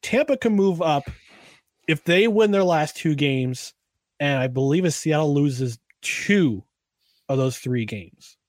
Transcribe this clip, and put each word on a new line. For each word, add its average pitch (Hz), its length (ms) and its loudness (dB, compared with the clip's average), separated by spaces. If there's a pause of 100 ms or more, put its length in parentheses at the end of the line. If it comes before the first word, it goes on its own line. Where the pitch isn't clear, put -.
Tampa 277 360 0
can 226 160 0
move 190 280 2
up 151 220 0 (840)
if 160 160 0
they 185 240 4
win 214 220 4
their 196 140 2
last 160 340 0
two 160 160 0
games, 131 600 -2 (440)
and 143 200 0
I 127 80 0
believe 139 380 0
if 156 100 0
Seattle 151 400 0
loses 131 420 -2 (240)
two 156 640 0 (640)
of 135 100 0
those 131 220 0
three 123 260 -4
games 104 520 -14 (120)